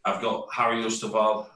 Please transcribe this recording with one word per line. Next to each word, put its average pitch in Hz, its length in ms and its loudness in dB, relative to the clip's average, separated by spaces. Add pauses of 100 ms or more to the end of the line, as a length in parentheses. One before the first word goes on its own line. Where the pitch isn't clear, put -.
I've 98 180 -2
got 107 300 -2
Harry 117 300 2
Osterwal 107 720 0